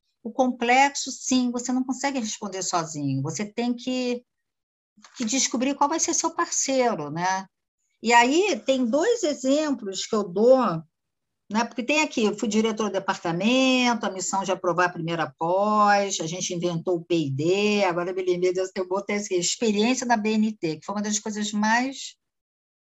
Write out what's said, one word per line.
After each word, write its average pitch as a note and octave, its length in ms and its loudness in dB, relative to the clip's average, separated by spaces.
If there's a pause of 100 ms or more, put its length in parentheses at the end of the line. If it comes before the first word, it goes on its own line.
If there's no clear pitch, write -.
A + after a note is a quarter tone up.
(240)
O A3+ 80 -10
complexo, B3+ 800 2
sim, B3+ 400 0
você A#3+ 200 -6
não B3+ 120 0
consegue C4+ 340 -4
responder G#3 460 -6
sozinho. D#3 580 -2
Você D#3+ 240 -4
tem A#3+ 260 -4
que, B3 520 -2 (920)
que B3 100 -4
descobrir C4 500 -2
qual C#4+ 140 2
vai D#4+ 100 -2
ser - 160 -2
seu - 160 -2
parceiro, A#3+ 800 0
né? F#3 340 -2 (560)
E A3 100 0
aí C4 540 4
tem B3+ 200 2
dois D#4+ 380 2
exemplos C4+ 840 -2
que - 80 -2
eu G#3 80 2
dou, G3 580 4 (680)
né? A3+ 140 2
Porque A#3 180 -8
tem D4+ 180 2
aqui, D4 240 0
eu G3+ 120 2
fui A#3+ 100 -2
diretora G#3+ 420 0
do F#3+ 40 -6
departamento, A3+ 1120 2
a F#3+ 60 -2
missão F#3 320 -4
de F#3 80 -2
aprovar F3+ 340 2
a F3+ 80 -2
primeira D#3+ 440 -4
pós, G3+ 840 2
a D#3+ 60 -4
gente F#3 280 -6
inventou F3 420 -2
o E3+ 100 -6
P F3 100 0
I D3+ 140 0
D, G3 540 2
agora F3 260 0
eu F#3 60 -6
me F#3+ 80 -4
lembrei F3+ 300 2
dessa, F#3+ 220 -4
eu F#3 120 -4
botei G3 300 -2
assim, G3+ 180 -4
experiência A3 680 0
na A#3+ 120 4
B G#3+ 160 0
N A3 180 2
T, D#3 260 -4
que - 80 -18
foi G3 100 -6
uma G#3 60 -4
das G#3 180 -4
coisas G#3+ 320 -6
mais A#3 640 -2 (720)